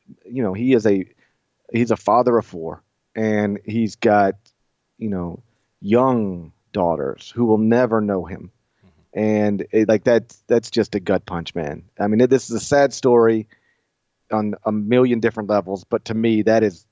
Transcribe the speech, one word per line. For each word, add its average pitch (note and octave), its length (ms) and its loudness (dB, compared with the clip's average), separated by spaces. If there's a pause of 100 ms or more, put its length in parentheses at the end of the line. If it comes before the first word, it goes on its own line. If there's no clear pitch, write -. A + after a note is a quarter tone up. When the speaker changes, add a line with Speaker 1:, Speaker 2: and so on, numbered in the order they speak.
(260)
Speaker 1:
you A#2+ 160 -8
know, G2 120 -4
he B2 200 0
is A2 140 4
a, G2 180 2 (640)
he's A#2 200 0
a G#2+ 40 0
father A#2 400 2
of A2 120 0
four, E2+ 340 -12 (340)
and G#2 480 -2
he's A2 320 -4
got, G2+ 380 4 (640)
you A2 120 -8
know, F2+ 340 -8 (380)
young G2+ 720 0 (220)
daughters D#2+ 560 -2
who A#2+ 160 -2
will A2 140 4
never A2+ 420 2
know G2 240 -2
him. F2+ 240 -14 (340)
Speaker 2:
Mm-hmm. - 360 -14
Speaker 1:
And G#2 520 0
it, A2 160 2
like, A2 180 2
that, A#2 300 0 (120)
that's A#2 240 0
just - 240 -2
a G#2 40 -4
gut F#2 280 -2
punch, F2 260 -8
man. D#2 300 -8 (160)
I G2+ 80 -2
mean, G#2+ 140 2
it, B2 100 4
this C3 180 0
is A#2 60 -6
a G#2 100 -8
sad C#3+ 260 2
story A2+ 540 2 (840)
on G#2+ 240 -4 (100)
a A2 60 -2
million A#2 480 2
different G#2+ 300 -4
levels, F#2+ 340 -2
but - 220 -4
to A2+ 100 -6
me, A2+ 260 0
that A2 220 2
is, F#2+ 280 -2